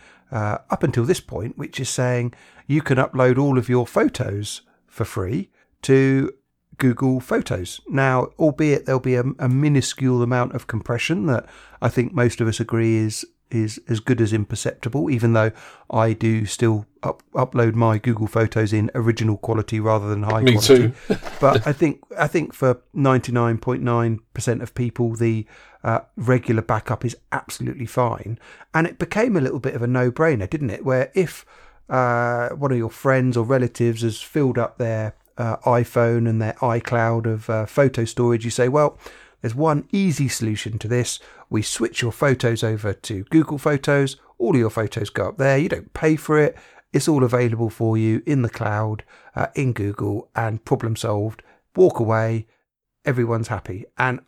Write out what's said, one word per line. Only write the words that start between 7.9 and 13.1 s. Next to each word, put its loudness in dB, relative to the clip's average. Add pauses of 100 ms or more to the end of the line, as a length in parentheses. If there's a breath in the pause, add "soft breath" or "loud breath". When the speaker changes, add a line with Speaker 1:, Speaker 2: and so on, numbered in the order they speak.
Speaker 1:
albeit 2
there'll 0
be 0
a, 0 (160)
a -2
minuscule 2
amount 0
of -8
compression -4
that 0 (360 loud breath)
I 0
think -2
most 0
of 2
us -2
agree 0
is, -2 (240)